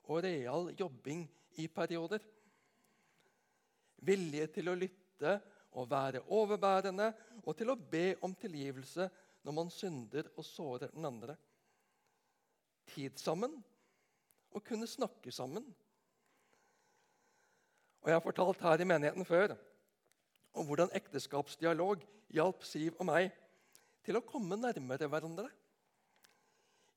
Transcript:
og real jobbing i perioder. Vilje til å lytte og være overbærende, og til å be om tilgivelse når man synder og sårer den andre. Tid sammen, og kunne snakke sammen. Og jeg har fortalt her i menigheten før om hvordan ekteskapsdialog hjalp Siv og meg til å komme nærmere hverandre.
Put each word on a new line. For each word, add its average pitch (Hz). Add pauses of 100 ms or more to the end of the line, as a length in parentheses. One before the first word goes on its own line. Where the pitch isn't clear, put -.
(120)
og 160
real 160 (100)
jobbing 160 (380)
i 160
perioder. 170 (1900)
Vilje 156
til 170
å 180
lytte 180 (380)
og 127
være 135 (140)
overbærende, 196 (400)
og 156
til 233
å 254
be 165
om 185
tilgivelse 143 (380)
når 143
man 170
synder 147
og 156
sårer 135
den 160
andre. 120 (1600)
Tid 135
sammen, 226 (1000)
og 208
kunne 226
snakke -
sammen. 151 (2500)
Og 151
jeg 160
har 165
fortalt -
her 165
i 180
menigheten 160
før 175 (1000)
om 160
hvordan 170
ekteskapsdialog 165 (260)
hjalp 165
Siv 160
og 185
meg 175 (720)
til 208
å 240
komme 196
nærmere 147
hverandre. 165 (1500)